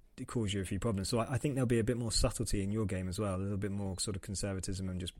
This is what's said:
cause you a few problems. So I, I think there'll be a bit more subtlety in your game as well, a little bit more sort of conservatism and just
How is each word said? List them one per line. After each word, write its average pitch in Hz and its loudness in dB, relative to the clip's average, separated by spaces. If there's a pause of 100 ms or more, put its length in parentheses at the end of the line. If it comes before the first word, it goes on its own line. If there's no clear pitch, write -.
(280)
cause 104 0
you 98 2
a - -2
few 95 -2
problems. 98 0
So 120 4
I, 113 0
I 107 2
think 143 0
there'll 127 4
be 117 6
a 107 4
bit 117 2
more 117 -2
subtlety 107 2
in 98 0
your 110 2
game 92 -2
as 92 -4
well, 101 0
a 92 0
little 98 0
bit 101 -2
more 98 -4
sort 101 -2
of - -10
conservatism 95 -2
and 92 -2
just 87 -4